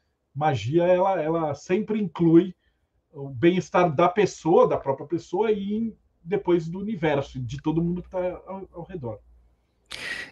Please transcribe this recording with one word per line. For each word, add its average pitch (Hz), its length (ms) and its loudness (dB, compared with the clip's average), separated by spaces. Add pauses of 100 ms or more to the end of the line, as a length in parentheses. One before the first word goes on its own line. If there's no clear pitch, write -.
(340)
Magia, 143 520 0
ela, 180 360 2
ela 156 320 -2
sempre 214 480 -2
inclui 170 540 4 (560)
o 139 180 -12
bem-estar 170 640 2
da 175 160 4
pessoa, 190 580 2
da 143 100 0
própria 139 280 -6
pessoa 180 460 -2
e 202 220 -2
em, 220 220 -4 (280)
depois 175 440 0
do 170 120 -8
universo, 156 600 -2
de 131 220 -8
todo 156 220 0
mundo 180 180 -2
que - 80 -18
tá 180 380 -6
ao, 190 240 -12
ao 175 120 -14
redor. 123 360 -12 (1120)